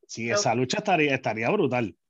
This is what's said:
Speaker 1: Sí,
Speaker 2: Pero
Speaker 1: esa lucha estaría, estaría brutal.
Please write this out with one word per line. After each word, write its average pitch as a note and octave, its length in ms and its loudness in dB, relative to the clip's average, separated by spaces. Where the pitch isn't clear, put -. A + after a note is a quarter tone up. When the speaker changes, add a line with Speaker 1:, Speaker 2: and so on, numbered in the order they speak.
Speaker 1:
Sí, - 200 -8
Speaker 2:
Pero G#2 120 0
Speaker 1:
esa A2 160 0
lucha B2+ 260 0
estaría, D#3 360 2
estaría A#2 340 -2
brutal. B2 460 0